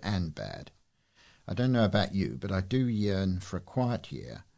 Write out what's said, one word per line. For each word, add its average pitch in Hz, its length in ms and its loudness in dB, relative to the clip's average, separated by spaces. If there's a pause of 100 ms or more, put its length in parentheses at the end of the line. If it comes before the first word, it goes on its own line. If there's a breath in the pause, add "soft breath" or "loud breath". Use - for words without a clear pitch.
and 90 320 -2
bad. 50 380 -10 (720 soft breath)
I - 80 -6
don't 123 160 2
know 120 140 6
about 101 280 4
you, 92 280 0
but 98 100 -4
I 95 100 2
do 123 280 2
yearn 98 500 2
for - 180 -8
a 87 40 -2
quiet 120 500 -2
year, - 340 -12 (140)